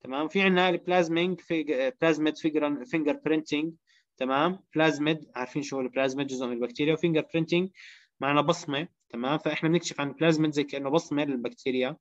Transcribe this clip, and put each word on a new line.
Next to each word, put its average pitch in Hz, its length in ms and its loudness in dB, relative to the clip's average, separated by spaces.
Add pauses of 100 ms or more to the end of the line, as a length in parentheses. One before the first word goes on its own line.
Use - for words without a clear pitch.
تمام، 135 280 -4
في 190 140 2
عندنا 185 260 6
البلازمينج 175 720 0
في، 143 600 -2
بلازميد 156 360 2
فينجر، 147 480 -2
فينجر 147 400 -2
برينتينج. 156 480 -2 (440)
تمام، 143 420 0 (160)
بلازميد 151 600 2
عارفين 127 280 -6
شو 143 140 -6
هو 135 60 -2
البلازميد، 135 440 -2
جزء 127 200 -4
من 123 60 -4
البكتيريا، 123 400 -2
وفينجر 156 400 2
برينتينج 175 380 0 (500)
معنا 143 200 2
بصمه. 151 480 -2 (220)
تمام، 127 280 -2
فاحنا 156 300 -2
بنكشف 165 320 0
عن 143 120 -4
بلازميد 156 400 2
زي 143 120 0
كانه 139 260 -6
بصمه 151 340 0
للبكتيريا. 127 760 -4